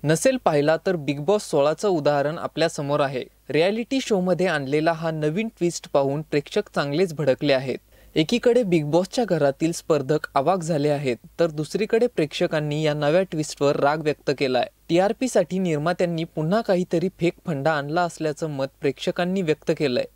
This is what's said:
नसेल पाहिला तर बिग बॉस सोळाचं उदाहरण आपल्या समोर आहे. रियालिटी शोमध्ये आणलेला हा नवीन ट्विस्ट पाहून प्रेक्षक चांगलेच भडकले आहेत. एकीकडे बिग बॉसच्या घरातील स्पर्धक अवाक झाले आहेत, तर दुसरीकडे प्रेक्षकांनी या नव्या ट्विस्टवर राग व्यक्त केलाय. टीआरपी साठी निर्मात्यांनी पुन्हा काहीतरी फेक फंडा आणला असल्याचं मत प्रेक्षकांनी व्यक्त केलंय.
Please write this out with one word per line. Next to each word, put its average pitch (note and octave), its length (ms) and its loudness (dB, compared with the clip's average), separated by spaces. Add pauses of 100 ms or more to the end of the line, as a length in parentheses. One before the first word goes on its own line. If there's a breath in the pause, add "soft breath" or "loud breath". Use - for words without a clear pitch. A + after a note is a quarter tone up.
नसेल E3 320 2
पाहिला D#3 400 2 (100)
तर F#3 100 0
बिग C#3+ 240 -4
बॉस G3+ 300 0
सोळाचं D3+ 380 2
उदाहरण D3 500 0
आपल्या D#3 300 -2
समोर D3 320 -2
आहे. C3+ 240 -2 (260)
रियालिटी G3+ 500 0
शोमध्ये F3+ 460 0
आणलेला D#3 460 0
हा E3 180 -4
नवीन D#3+ 380 -2
ट्विस्ट - 440 -4
पाहून C#3 300 0
प्रेक्षक - 520 -4
चांगलेच D#3+ 400 -2
भडकले C#3 380 0
आहेत. C3 260 -2 (360 soft breath)
एकीकडे A#3 480 2
बिग F3 220 2
बॉसच्या F3 400 0
घरातील D#3+ 480 0
स्पर्धक D3+ 640 0
अवाक E3+ 280 2
झाले D#3 260 0
आहेत, C#3 280 0 (240)
तर E3+ 60 4
दुसरीकडे F#3+ 600 -2
प्रेक्षकांनी D#3 760 -2
या D3+ 120 2
नव्या D3+ 280 2
ट्विस्टवर D3 540 0
राग D3 220 2
व्यक्त D3+ 400 -2
केलाय. B2+ 280 0 (220)
टीआरपी G3+ 400 2
साठी F#3 300 0
निर्मात्यांनी E3+ 640 0
पुन्हा E3+ 360 -2
काहीतरी F#3 480 0 (120)
फेक E3+ 140 0 (120)
फंडा D3+ 260 0
आणला D3 300 -2
असल्याचं D#3 480 -4
मत C3+ 300 -6
प्रेक्षकांनी F3+ 600 -2
व्यक्त D#3 360 -2
केलंय. B2 260 0 (120)